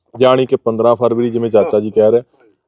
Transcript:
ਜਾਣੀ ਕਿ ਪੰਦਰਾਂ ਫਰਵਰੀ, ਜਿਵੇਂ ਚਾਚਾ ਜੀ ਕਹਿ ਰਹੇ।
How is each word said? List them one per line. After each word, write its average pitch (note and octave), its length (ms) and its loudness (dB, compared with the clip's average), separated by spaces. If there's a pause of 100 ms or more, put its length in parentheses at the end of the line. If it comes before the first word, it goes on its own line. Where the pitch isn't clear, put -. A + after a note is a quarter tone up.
(200)
ਜਾਣੀ B2+ 260 2
ਕਿ C3 100 -4
ਪੰਦਰਾਂ A#2 400 0
ਫਰਵਰੀ, A#2+ 340 -2
ਜਿਵੇਂ A#2 200 -4
ਚਾਚਾ G#2 300 2
ਜੀ G#2 120 -4
ਕਹਿ G#2+ 200 2
ਰਹੇ। A#2+ 100 2 (460)